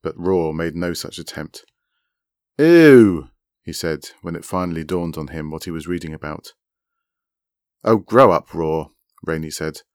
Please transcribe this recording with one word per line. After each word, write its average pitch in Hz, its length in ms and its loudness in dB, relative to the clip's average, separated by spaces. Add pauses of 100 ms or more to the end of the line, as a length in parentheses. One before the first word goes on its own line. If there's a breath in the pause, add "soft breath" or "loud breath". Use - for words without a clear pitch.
but 80 140 -8
Raw 87 360 -2
made 80 220 -6
no 87 180 -6
such - 260 -12
attempt. - 460 -16 (920)
Ew, 139 680 8 (340)
he - 100 -14
said, 80 380 -8 (120)
when 85 140 -10
it - 80 -14
finally 87 400 -6
dawned 85 320 -6
on 78 120 -10
him 78 220 -12
what 78 140 -12
he - 60 -14
was 82 180 -10
reading 82 240 -8
about. 76 400 -14 (1300)
Oh, 110 140 2
grow 113 340 4
up, 82 240 -2
Raw, 80 340 -4 (360)
Rainey 80 260 -6
said. 78 320 -10 (120)